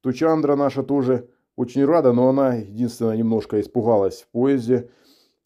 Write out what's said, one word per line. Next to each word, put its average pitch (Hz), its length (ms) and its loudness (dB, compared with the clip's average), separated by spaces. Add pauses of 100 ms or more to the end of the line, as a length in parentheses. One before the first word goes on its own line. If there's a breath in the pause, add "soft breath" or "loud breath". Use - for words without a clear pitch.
Тучандра 147 560 0
наша 135 260 0
тоже 131 460 0 (260 soft breath)
очень 131 300 -2
рада, 143 300 4
но 127 160 4
она, 135 240 2
единственное, 113 640 -4
немножко 110 420 -2
испугалась 104 600 0
в - 60 -20
поезде. 123 600 0 (560 soft breath)